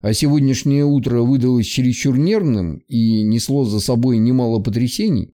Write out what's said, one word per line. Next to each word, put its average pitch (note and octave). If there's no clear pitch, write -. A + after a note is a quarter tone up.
а A2
сегодняшнее C#3+
утро C3
выдалось B2
чересчур B2+
нервным C#3
и A2+
несло A#2
за G#2
собой A#2+
немало A#2
потрясений? B2